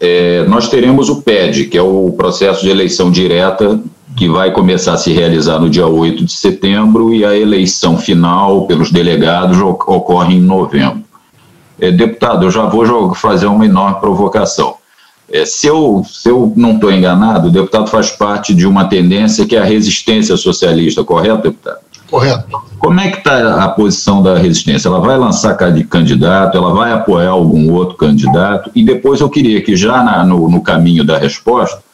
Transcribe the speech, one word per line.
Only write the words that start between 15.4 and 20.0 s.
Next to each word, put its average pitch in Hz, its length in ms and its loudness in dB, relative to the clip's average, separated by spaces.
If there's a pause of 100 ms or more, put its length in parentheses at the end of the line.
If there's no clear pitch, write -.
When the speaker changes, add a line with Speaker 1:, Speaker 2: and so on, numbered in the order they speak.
Speaker 1:
se - 220 -4
eu, 147 440 0
se - 200 -4
eu 123 260 2
não 113 220 2
tô 104 120 2
enganado, 92 580 2
o 85 40 2
deputado 95 380 0
faz 107 200 0
parte 104 440 -2
de 87 120 4
uma 98 200 2
tendência 98 580 2
que 113 100 -2
é 110 40 2
a 101 60 2
resistência 107 760 0